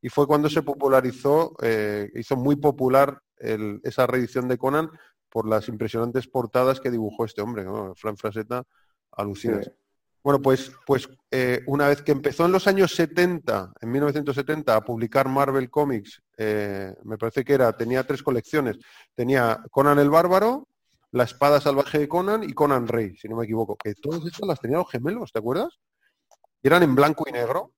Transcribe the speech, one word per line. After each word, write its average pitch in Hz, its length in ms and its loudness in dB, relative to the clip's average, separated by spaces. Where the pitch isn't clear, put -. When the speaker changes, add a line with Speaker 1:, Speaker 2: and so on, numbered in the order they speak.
Speaker 1:
Y 131 40 -6
fue 143 180 2
cuando 151 240 2
se 151 120 -2
popularizó, 135 1000 2
eh, 107 540 -2
hizo 117 180 -4
muy 135 220 0
popular 139 680 2
el, 107 480 -6
esa 127 240 0
reedición 127 400 -2
de 127 100 -2
Conan 151 320 -2
por 110 200 -4
las 107 200 0
impresionantes 117 580 -4
portadas 127 540 0
que 127 100 -4
dibujó 113 340 -4
este 110 160 -10
hombre, 110 220 -6
¿no? 95 320 -8
Fran 107 220 -8
Frazetta, 110 480 -8
alucinas. 101 540 -6
Speaker 2:
Sí. - 40 -18
Speaker 1:
Bueno, 139 180 2
pues, 135 300 2
pues, 135 220 0
eh, 127 360 -2
una 143 200 0
vez 143 160 2
que - 80 -2
empezó 147 360 0
en 185 60 4
los 185 140 2
años 190 300 4
setenta, 160 840 0
en 113 120 -6
mil 135 80 0
novecientos 143 340 -2
setenta, 143 400 0
a 110 100 4
publicar 117 440 0
Marvel 135 420 0
Comics, 135 500 -4
eh, 101 560 -4
me 110 120 -10
parece 113 280 -4
que 143 100 2
era, 123 220 4
tenía 127 280 -2
tres 135 200 -8
colecciones. 123 540 -2
Tenía 120 560 0
Conan 143 300 4
el 143 100 4
Bárbaro, 190 560 2
La 123 120 2
Espada 143 360 2
Salvaje - 400 0
de 147 80 -2
Conan 190 340 -2
y 147 120 -10
Conan 135 340 0
Rey, 113 280 -4
si - 120 -18
no 110 80 -8
me 117 80 -4
equivoco. 110 320 -4
Que 104 180 -8
todas 156 300 -8
estas 175 240 -8
las 160 120 -4
tenían 139 200 -2
los 180 100 -6
gemelos, 170 420 -6
¿te 117 60 -4
acuerdas? 151 400 -4
Y - 80 0
eran 170 140 8
en 143 140 4
blanco 147 320 4
y - 40 -12
negro. 123 460 -4